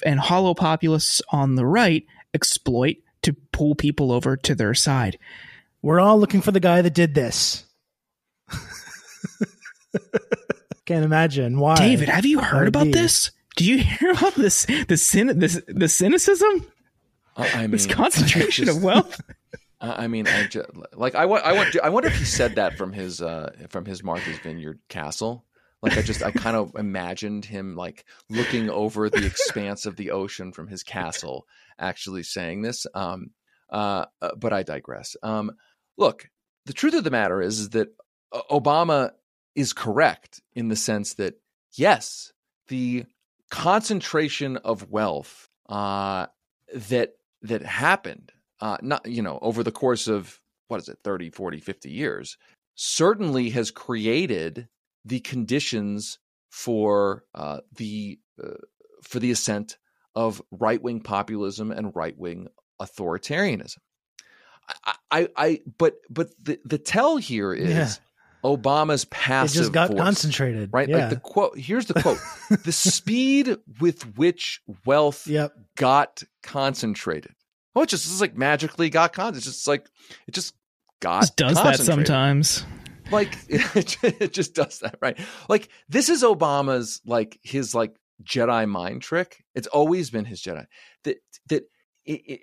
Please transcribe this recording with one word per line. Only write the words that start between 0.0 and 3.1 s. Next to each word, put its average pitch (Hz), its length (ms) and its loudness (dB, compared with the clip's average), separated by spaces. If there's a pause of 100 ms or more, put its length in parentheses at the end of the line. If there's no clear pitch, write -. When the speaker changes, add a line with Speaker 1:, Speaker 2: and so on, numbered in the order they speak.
Speaker 1:
and 143 160 4
hollow 180 360 4
populists 156 680 2 (100)
on 139 220 4
the 127 140 2
right 180 380 4 (280)
exploit 131 640 0 (260)